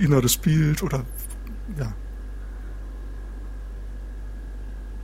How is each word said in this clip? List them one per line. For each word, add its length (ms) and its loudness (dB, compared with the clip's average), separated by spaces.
inneres 340 8
Bild 480 6
oder, 220 0
ja. 140 -2